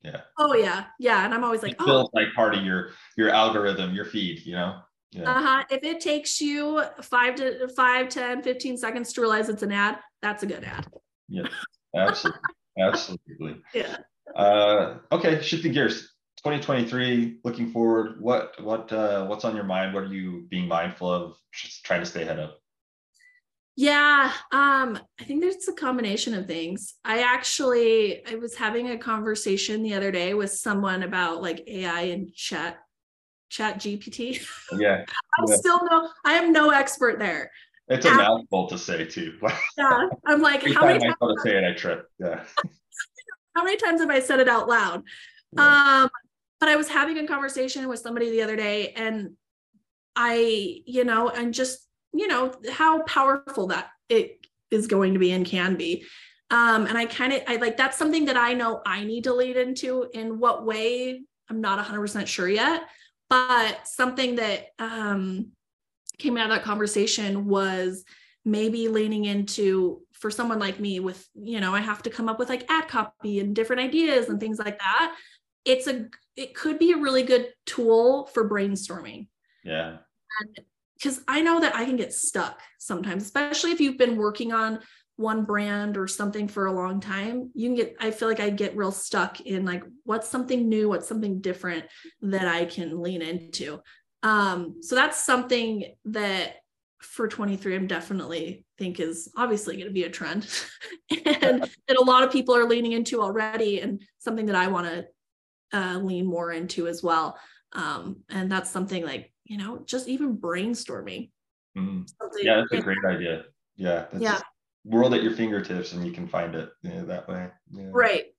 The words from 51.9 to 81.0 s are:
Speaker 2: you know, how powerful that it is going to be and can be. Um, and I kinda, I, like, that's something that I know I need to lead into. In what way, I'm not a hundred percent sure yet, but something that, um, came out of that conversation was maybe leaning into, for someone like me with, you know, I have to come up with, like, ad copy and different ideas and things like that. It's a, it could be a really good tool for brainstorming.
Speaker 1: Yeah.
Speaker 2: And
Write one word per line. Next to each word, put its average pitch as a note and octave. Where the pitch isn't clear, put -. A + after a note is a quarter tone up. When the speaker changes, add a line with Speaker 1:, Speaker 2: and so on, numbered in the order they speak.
Speaker 2:
you G4
know, B3+
how G#3+
powerful C4+
that D#3+
it -
is A3
going F#3+
to F#3+
be F3+
and F#3
can F#3
be. F3
Um, A3+
and A3+
I A#3
kinda, B3+
I, A#3+
like, A3+
that's B3+
something D#4
that B3+
I A#3+
know A3+
I G3+
need A3+
to B3+
lead B3+
into. B3+
In A3
what A3+
way, B3
I'm A3
not G3
a -
hundred G#3
percent G#3
sure F3+
yet, C#4+
but B3+
something B3+
that, G#3
um, G3+
came A#3+
out A3
of A3
that -
conversation G#3
was F#3+
maybe A3
leaning G#3+
into, G3
for -
someone A3+
like F#3+
me G3+
with, F#3
you G#3+
know, F#3+
I G3+
have G#3
to A3+
come A3+
up A3
with, B3
like, B3
ad D#4+
copy G#3+
and G3+
different A#3
ideas C4
and G#3
things A3
like G#3
that. A3+
It's B3+
a, B3
it C4
could D4+
be E4+
a D#4+
really C4
good A#3+
tool A#3+
for G#3+
brainstorming. G3+
Speaker 1:
Yeah. E2
Speaker 2:
And -